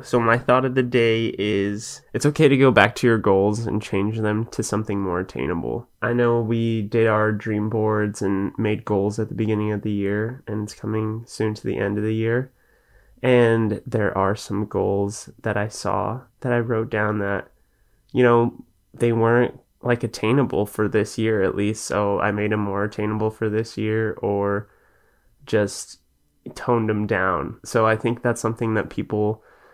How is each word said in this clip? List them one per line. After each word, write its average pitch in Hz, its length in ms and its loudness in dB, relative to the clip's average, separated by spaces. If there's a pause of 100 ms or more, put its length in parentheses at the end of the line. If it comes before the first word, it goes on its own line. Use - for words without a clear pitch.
So 123 120 0
my 117 200 4
thought 127 260 2
of 131 120 -2
the 131 60 4
day 117 560 2
is 101 680 -2 (100)
it's - 140 0
okay 147 200 4
to 135 80 4
go 131 160 6
back 107 240 6
to 123 120 2
your 113 100 6
goals 104 480 2
and 107 160 -2
change 104 400 -2
them 107 300 0
to - 120 -4
something 104 380 -2
more 90 180 -2
attainable. 78 680 -6 (120)
I 117 120 -2
know 120 280 2
we 113 420 0
did 113 240 2
our 107 260 2
dream 104 360 -2
boards 107 520 0
and 98 360 0
made 110 280 -2
goals 104 340 0
at 107 80 -2
the - 80 -12
beginning 107 380 0
of 104 80 -4
the 107 100 -4
year, 104 560 -2
and 107 160 -4
it's 104 100 -10
coming 110 540 -4
soon 110 280 -2
to 113 120 -10
the 104 100 -2
end 104 200 -2
of 104 80 -2
the 110 100 -2
year. 113 380 -2 (680)
And 113 640 4
there 113 320 0
are 98 160 2
some 101 320 -4
goals 101 640 -2 (120)
that 107 160 -2
I 104 100 -2
saw 101 540 -2 (180)
that 123 140 -2
I 120 60 2
wrote 113 300 -2
down 107 300 0
that, 101 300 -4 (640)
you 123 100 4
know, 120 300 4 (400)
they 120 180 2
weren't, 117 480 2 (220)
like, 120 240 -2
attainable 110 600 0
for 107 220 -2
this 104 300 -2
year 110 260 0
at 95 100 0
least. 104 300 -2
So 101 380 0
I 101 100 2
made 104 220 -2
'em 107 80 0
more 101 240 -2
attainable 107 440 -2
for 110 200 -4
this 110 280 -4
year 107 440 -2
or 101 480 -2 (760)
just - 540 -2 (560)
toned 117 340 0
'em 107 180 0
down. 92 580 0
So 113 200 2
I 110 100 2
think 117 260 -2
that's 120 200 -2
something 110 340 -2
that - 140 -2
people 107 540 -2 (300)